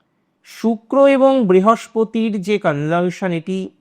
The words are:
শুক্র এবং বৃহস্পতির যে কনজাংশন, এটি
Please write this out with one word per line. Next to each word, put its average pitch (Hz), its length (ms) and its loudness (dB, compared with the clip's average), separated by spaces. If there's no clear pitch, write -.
শুক্র 233 640 -2
এবং 269 400 2
বৃহস্পতির 220 960 0
যে 202 160 -2
কনজাংশন, 170 720 -2
এটি 185 380 -6